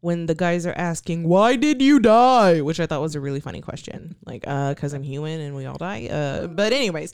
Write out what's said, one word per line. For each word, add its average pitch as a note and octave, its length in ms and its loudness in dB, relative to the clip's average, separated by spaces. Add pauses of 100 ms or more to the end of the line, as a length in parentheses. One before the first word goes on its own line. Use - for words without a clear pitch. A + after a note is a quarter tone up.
when E3+ 260 -2
the E3 80 0
guys E3+ 320 -2
are F3 100 -4
asking, E3 520 -4
Why G3+ 280 4
did C#4+ 240 0
you C4+ 200 6
die? A3 600 6
Which D3+ 200 -2
I E3+ 60 0
thought D#3 140 -4
was D3+ 140 -4
a D3 60 -6
really C#3 200 -6
funny D3 200 -10
question. - 640 -14
Like, - 220 -14
uh, C#3 280 -2
cause C#3+ 180 -6
I'm C#3+ 100 -10
human D3 380 -8
and D3 140 -10
we C3+ 120 -10
all C3 120 -12
die. F3+ 300 -8
Uh, D3 400 -4
but F#3+ 240 -2
anyways F#3 420 -2